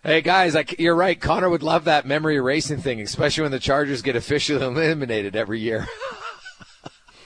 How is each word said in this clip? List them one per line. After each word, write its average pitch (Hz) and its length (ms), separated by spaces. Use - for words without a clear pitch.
Hey, 156 160
guys, 175 340
I 151 100
c-, - 140
you're 170 160
right. 175 260
Connor 180 300
would 170 140
love 160 220
that 151 200
memory 151 300
erasing 143 440
thing, 120 200
especially 139 420
when 151 80
the 131 80
Chargers 139 420
get 131 140
officially 139 500
<laughs> - 0
eliminated 127 720
every 110 240
year. 110 320
<laughs> - 40